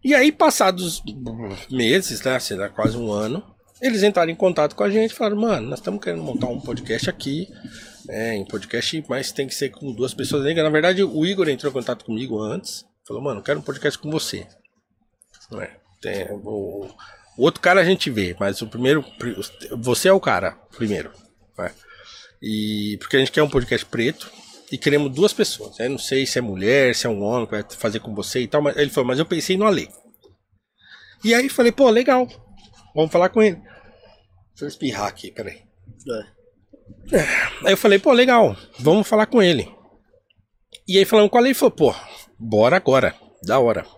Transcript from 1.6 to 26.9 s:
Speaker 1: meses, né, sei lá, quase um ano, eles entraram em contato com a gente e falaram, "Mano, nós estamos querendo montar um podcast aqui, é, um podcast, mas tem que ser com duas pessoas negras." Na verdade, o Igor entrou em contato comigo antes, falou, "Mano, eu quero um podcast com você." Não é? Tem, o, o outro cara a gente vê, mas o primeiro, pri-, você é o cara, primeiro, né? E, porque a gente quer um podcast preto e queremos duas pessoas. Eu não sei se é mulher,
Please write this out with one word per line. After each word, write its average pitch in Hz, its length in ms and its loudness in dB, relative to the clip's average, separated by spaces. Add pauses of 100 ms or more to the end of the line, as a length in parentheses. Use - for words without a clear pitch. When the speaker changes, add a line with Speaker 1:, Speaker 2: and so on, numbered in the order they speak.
Speaker 1:
meses, 127 500 0
né, 131 180 0
sei 104 180 -8
lá, 101 120 -6
quase 113 260 -4
um 117 160 -6
ano, 110 320 -4 (380)
eles 226 220 0
entraram 180 280 2
em 165 40 -8
contato 165 400 0
com 208 80 -2
a 208 60 0
gente 220 220 0
e - 40 -18
falaram, 208 220 -2
"Mano, 185 320 -2
nós 131 100 -10
estamos 202 240 -8
querendo 170 180 -6
montar 127 260 -4
um 123 120 -6
podcast 120 500 -6
aqui, 156 380 -8 (600)
é, 110 240 -6
um 98 120 -6
podcast, 117 640 -6
mas 131 220 -6
tem 139 160 -6
que - 80 -10
ser 135 140 -4
com 135 240 -12
duas 127 200 -4
pessoas 143 300 -4
negras." 156 200 0
Na 156 60 2
verdade, 175 340 2
o 156 220 0
Igor 185 240 0
entrou 135 220 -2
em - 20 -16
contato 123 320 -6
comigo 113 340 -6
antes, 117 460 -8 (220)
falou, 117 160 -10
"Mano, 120 160 -6
eu - 40 -16
quero 147 160 -4
um - 40 -16
podcast 143 340 -6
com 151 140 -10
você." 101 340 -6 (1040)
Não 104 120 -14
é? - 160 -14 (240)
Tem, 98 280 -8
o, 101 580 -10 (480)
o 117 80 0
outro 165 160 2
cara 185 220 4
a 165 40 4
gente 175 260 0
vê, 95 280 -4
mas 98 220 -4
o 110 60 -10
primeiro, 131 340 0 (160)
pri-, 120 180 -8 (360)
você 120 360 -2
é 190 60 6
o 190 60 4
cara, 92 320 -2 (260)
primeiro, 101 340 -4 (460)
né? 92 160 -8 (640)
E, 107 600 -6
porque - 160 -4
a 131 40 6
gente 131 120 0
quer 151 100 2
um 147 80 2
podcast 135 380 -2
preto 120 420 -4 (420)
e 131 60 -8
queremos 143 340 0
duas 170 220 2
pessoas. - 460 -6
Eu 123 100 -4
não 135 80 -6
sei 135 300 -2
se - 100 -4
é 123 40 0
mulher, 117 520 2